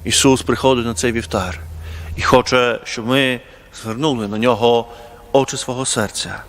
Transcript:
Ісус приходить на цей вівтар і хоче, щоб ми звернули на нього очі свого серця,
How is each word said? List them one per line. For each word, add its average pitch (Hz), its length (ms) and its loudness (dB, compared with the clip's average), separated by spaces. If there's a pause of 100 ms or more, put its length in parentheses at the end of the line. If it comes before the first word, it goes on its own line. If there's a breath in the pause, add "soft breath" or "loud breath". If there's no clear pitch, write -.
Ісус - 380 4
приходить 123 440 2
на 117 80 -4
цей 120 180 -2
вівтар 101 480 -4 (580 loud breath)
і - 40 -6
хоче, 123 640 4
щоб 113 240 -8
ми 131 340 2 (400 loud breath)
звернули 117 460 -2
на 107 100 -4
нього 117 500 4 (440 loud breath)
очі 135 260 2
свого 127 280 -6
серця, - 640 -4